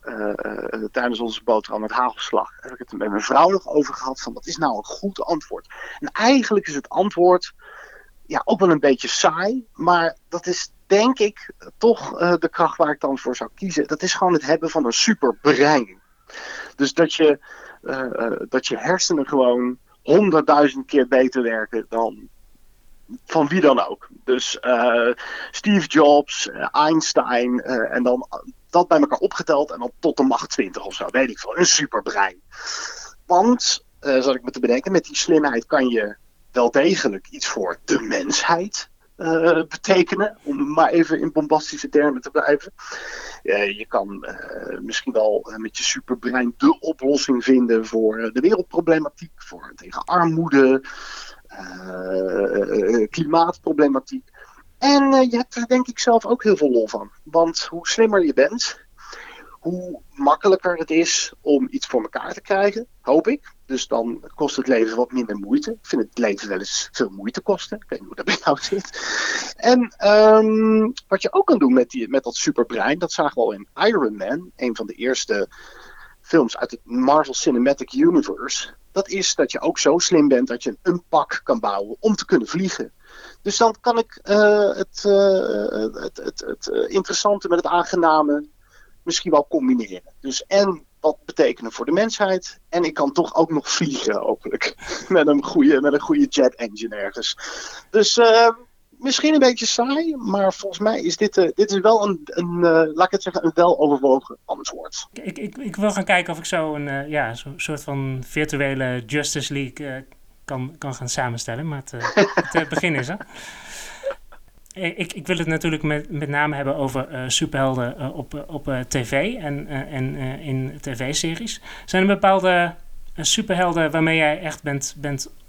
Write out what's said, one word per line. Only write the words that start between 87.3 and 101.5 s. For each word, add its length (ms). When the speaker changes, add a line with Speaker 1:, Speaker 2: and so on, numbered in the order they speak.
Speaker 1:
met 100
het 140
aangename 760
misschien 280
wel 180
combineren. 720
Dus 260
en 380
wat 240
betekenen 480
voor 120
de 80
mensheid. 760
En 160
ik 100
kan 180
toch 220
ook 160
nog 200
vliegen, 460
hopelijk. 580
<laughs> 180
Met 180
een 180
goede, 360
met 120
een 80
goede 260
jet 280
engine 420
ergens. 400
Dus, 280
eh, 300
misschien 340
een 60
beetje 280
saai, 500
maar 360
volgens 280
mij 220
is 140
dit, 200
eh, 180